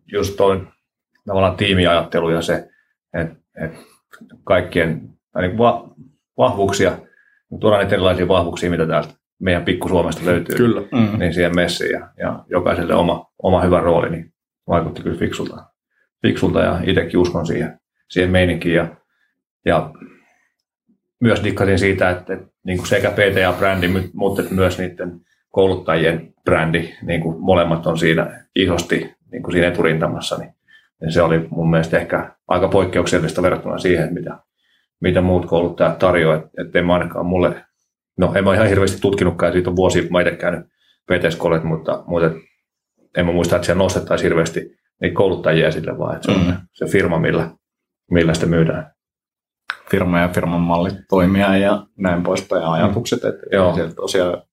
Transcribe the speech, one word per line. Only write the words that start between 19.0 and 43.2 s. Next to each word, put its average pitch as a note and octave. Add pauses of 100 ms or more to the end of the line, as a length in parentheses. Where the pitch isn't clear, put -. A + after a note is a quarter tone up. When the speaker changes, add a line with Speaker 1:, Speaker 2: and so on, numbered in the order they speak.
Speaker 1:
ja D#2 (1300)
myös G#2
dikkasin F#2+
siitä, F#2+
että, F2+
että - (180)
niinku F2+
sekä G2+
P -
T G2+ (120)
A-brändi, F2+
my-, F#2+
mutta G2
et F2
myös F#2
niiden F2+ (300)
kouluttajien E2 (100)
brändi, E2
niinku E2
molemmat E2+
on E2
siinä D#2+ (100)
isosti F2 (180)
niinku -
siinä F2
eturintamassa, E2
niin, - (480)
niin D#2+
se E2+
oli E2
mun E2
mielestä E2
ehkä - (140)
aika F2+
poikkeuksellista F2
verrattuna F2
siihen, E2
mitä, - (640)
mitä F2+
muut F2+
kouluttajat E2+
tarjoaa. E2+
Et, D#2 (240)
et -
en F2+
mä F2
ainakaan E2+
mulle, F2 (540)
no E2+
en G2
mä G2
ihan G#2+
hirveästi F#2+
tutkinutkaan, F2+
siitä F2+
on F2+
vuosia, F2+
kun E2+
mä F2+
itse E2+
käynyt F2 (400)
P - (120)
T E2
S-kolet, E2
mutta, D#2+
mutta E2+
et D#2+ (840)
en F2